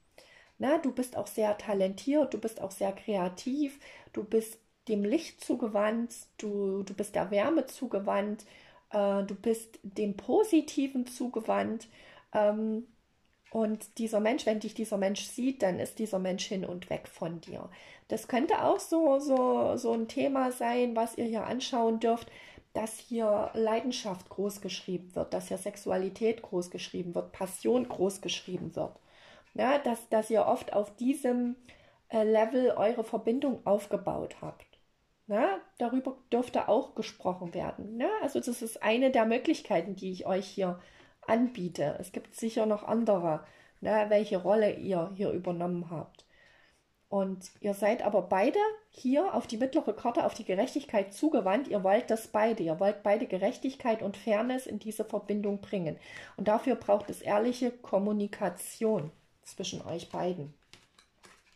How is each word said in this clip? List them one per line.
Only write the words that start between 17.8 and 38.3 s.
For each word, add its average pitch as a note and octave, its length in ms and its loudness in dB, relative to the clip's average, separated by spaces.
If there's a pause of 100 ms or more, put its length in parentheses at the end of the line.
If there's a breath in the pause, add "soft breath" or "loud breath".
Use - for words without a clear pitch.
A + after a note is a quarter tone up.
Das A3 180 -4
könnte D4 380 2
auch F4+ 160 4
so, D#4+ 380 4
so, B3 580 2
so A#3 160 -2
ein A3+ 160 -2
Thema C4 440 0
sein, A#3+ 440 0
was A3+ 220 -2
ihr A#3 80 -2
hier A3 200 -2
anschauen A3+ 540 0
dürft, A#3 320 0 (400 loud breath)
dass A3 260 -4
hier G#3+ 540 0
Leidenschaft A3+ 800 -2
groß G3 320 -4
geschrieben F3+ 520 -6
wird, - 200 -2
dass F3+ 140 -4
hier F#3+ 100 -4
Sexualität G3 840 -2
groß F3+ 280 -4
geschrieben F3+ 440 -8
wird, F3+ 180 -4
Passion A3+ 560 0
groß - 340 -2
geschrieben F3 520 -6
wird. - 180 -4 (640 loud breath)
Ja, B3+ 240 2
dass, A#3+ 300 -2
dass A3 220 2
ihr G#3+ 160 4
oft - 260 0
auf G#3 240 -2
diesem, B3 600 0 (520 loud breath)
äh, A3 160 2
Level A3+ 460 4
eure A3+ 340 2
Verbindung A#3+ 600 -2
aufgebaut F#3+ 760 -2
habt. - 240 -14 (640)
Na, D4 320 0 (180)
darüber C4 400 -2 (160)
dürfte B3 360 0
auch A3+ 260 2
gesprochen F3+ 580 -4
werden. G3 460 -6
Ne? C#4+ 100 2 (140)
Also C#4 180 -2